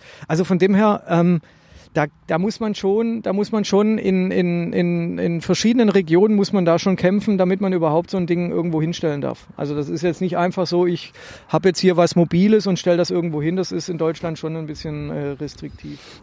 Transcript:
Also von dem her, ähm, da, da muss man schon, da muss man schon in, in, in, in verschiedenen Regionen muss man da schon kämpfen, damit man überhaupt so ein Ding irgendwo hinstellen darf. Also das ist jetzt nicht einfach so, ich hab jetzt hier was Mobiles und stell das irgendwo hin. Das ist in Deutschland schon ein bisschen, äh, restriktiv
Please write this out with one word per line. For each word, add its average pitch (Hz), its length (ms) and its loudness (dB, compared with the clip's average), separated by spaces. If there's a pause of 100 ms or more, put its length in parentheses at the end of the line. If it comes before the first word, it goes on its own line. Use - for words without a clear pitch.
(280)
Also 160 160 0
von 180 160 0
dem 190 160 4
her, 208 320 4
ähm, 175 340 2 (520)
da, 151 120 2 (220)
da 160 120 0
muss 208 220 -4
man 214 120 -4
schon, 226 480 -2
da 190 120 -2
muss 202 180 -2
man 214 140 0
schon 214 320 2
in, 185 340 0
in, 175 400 0
in, 175 460 0
in 175 240 -2
verschiedenen 220 480 2
Regionen 190 480 4
muss 196 160 0
man 190 100 2
da 170 160 4
schon 190 160 0
kämpfen, 202 420 0
damit 185 220 0
man 196 140 -2
überhaupt 165 380 0
so 202 40 -4
ein 180 120 -2
Ding 175 220 -2
irgendwo 165 320 -2
hinstellen 160 380 -2
darf. 131 280 -8 (100)
Also 147 180 -6
das 147 140 -4
ist 165 120 -6
jetzt 170 200 -2
nicht 175 160 -2
einfach 175 300 -2
so, 180 180 2
ich 175 260 -4 (380)
hab 160 160 0
jetzt 185 140 2
hier 180 180 4
was 170 180 4
Mobiles 180 500 4
und 185 140 0
stell 175 160 2
das 170 140 0
irgendwo 170 320 -2
hin. 165 160 -2
Das 185 160 -4
ist 175 160 -6
in 170 80 -6
Deutschland 160 420 -4
schon 160 160 -6
ein 160 120 -8
bisschen, 147 420 -8
äh, 147 220 -6
restriktiv 147 680 -12 (240)